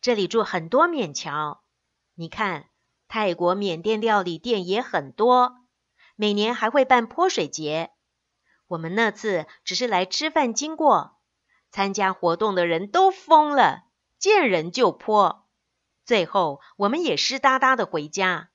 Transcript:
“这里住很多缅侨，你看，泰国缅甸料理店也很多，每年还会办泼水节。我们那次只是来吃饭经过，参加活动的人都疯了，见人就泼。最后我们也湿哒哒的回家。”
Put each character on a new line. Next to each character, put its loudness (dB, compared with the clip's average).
“这 0
里 0
住 0
很 -6
多 4
缅 -6
侨， -8
你 -14
看， -6
泰 -2
国 0
缅 -4
甸 -2
料 2
理 -6
店 -4
也 -2
很 -6
多， 2
每 -2
年 0
还 -2
会 4
办 4
泼 0
水 -2
节。 -6
我 -8
们 -8
那 2
次 -4
只 -8
是 -4
来 0
吃 -6
饭 0
经 -6
过， 2
参 -4
加 0
活 0
动 -2
的 0
人 -2
都 4
疯 2
了， 2
见 2
人 0
就 2
泼。 0
最 2
后 -2
我 0
们 -2
也 0
湿 -2
哒 2
哒 4
的 -2
回 -6
家。” -2